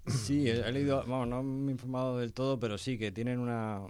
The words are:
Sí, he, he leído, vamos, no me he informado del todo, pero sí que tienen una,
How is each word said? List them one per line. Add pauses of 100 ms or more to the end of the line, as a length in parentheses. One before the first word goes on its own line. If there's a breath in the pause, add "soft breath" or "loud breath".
Sí,
he,
he
leído,
vamos,
no
me
he
informado
del
todo,
pero
sí
que
tienen
una,